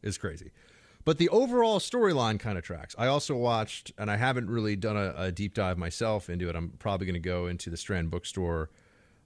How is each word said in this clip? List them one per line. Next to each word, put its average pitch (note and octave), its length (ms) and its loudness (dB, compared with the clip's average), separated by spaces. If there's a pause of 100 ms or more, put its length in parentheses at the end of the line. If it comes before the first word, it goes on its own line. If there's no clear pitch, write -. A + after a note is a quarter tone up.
it's G2 140 -4
crazy. D2+ 340 -8 (540)
But D#3+ 120 4
the E3+ 120 6
overall A3+ 500 4
storyline C#3+ 600 4
kinda G2+ 220 -4
tracks. - 360 -12
I A#2+ 100 2
also C#3+ 280 0
watched, A#2 640 0
and G#2 140 -2
I G#2 60 2
haven't B2 320 0
really G#2+ 260 0
done G#2+ 220 -2
a, F#2+ 180 0
a F#2 160 -2
deep F#2+ 220 -4
dive F#2 240 0
myself G2 520 -2
into F2 200 -2
it. E2 60 -4
I'm E2 240 -6
probably G2 280 -2
gonna F2 120 -2
go F2 280 -2
into F2 220 -6
the E2 80 -6
Strand E2+ 340 -2
Bookstore E2+ 580 -2 (560)